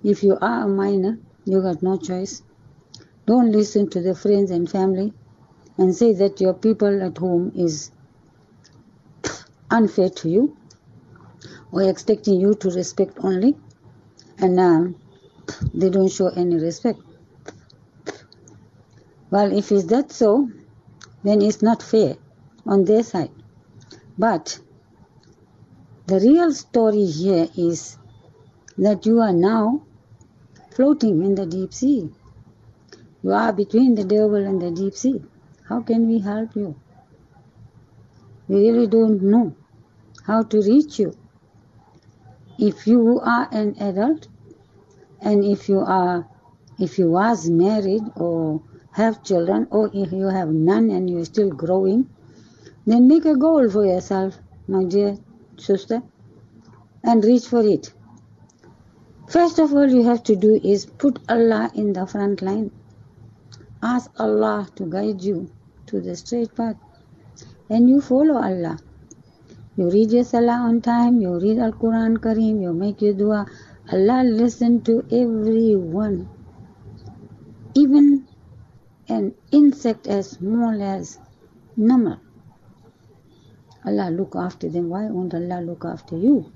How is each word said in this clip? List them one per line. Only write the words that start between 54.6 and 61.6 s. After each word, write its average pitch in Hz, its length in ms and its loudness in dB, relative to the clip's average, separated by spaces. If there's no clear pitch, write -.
my 190 160 -2
dear 202 340 -2
sister, 202 440 -4
and 233 200 4
reach 233 240 4
for 233 180 0
it. 196 280 0
First 339 320 0
of 302 140 2
all, 285 140 4
you 254 160 4
have 240 200 2
to 214 120 2
do 214 280 4
is 196 220 0
put - 340 -2
Allah 226 440 0